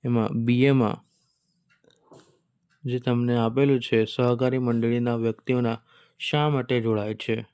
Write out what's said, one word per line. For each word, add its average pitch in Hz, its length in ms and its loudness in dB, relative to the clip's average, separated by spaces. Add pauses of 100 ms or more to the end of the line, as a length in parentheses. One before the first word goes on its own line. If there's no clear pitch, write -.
એમાં 117 240 0 (160)
બી 120 200 2
એમાં 131 400 2 (1800)
જે 123 140 -4
તમને 120 380 0
આપેલું 127 440 2
છે, 113 240 0
સહકારી 123 540 0
મંડળીના 120 580 0
વ્યક્તિઓના 113 640 -2 (380)
શા 151 300 0
માટે 127 320 0
જોડાય 107 340 -2
છે? 110 400 -6